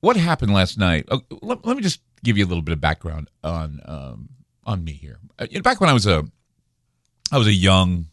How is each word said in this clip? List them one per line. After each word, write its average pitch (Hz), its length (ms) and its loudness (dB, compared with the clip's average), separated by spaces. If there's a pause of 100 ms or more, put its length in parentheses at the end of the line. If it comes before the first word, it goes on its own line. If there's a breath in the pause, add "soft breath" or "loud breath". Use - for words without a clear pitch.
what 233 160 4
happened 165 360 2
last 95 260 2
night, 87 340 2
oh, 131 80 -2 (220)
let, 233 220 -6
let 240 120 0
me 269 60 -6
just 180 180 -2 (240)
give 113 120 2
you 101 80 4
a 90 40 -2
little 87 120 -2
bit 78 120 -4
of 76 80 -4
background 78 500 -4 (140)
on, 78 400 -6
um, 67 460 -16 (340)
on 98 180 -4
me 78 120 -8
here. 69 260 -18 (180)
Uh, - 100 -8
you - 100 -8
know, 190 40 -8
back 254 180 0
when 185 80 4
I 147 40 4
was 107 160 2
a, 78 160 2 (1040)
I 143 80 2
was 113 80 4
a 107 60 4
young 92 600 2